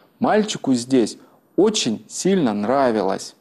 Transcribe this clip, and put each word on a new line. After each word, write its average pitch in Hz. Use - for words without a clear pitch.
мальчику 185
здесь 120
очень 185
сильно 170
нравилось. 104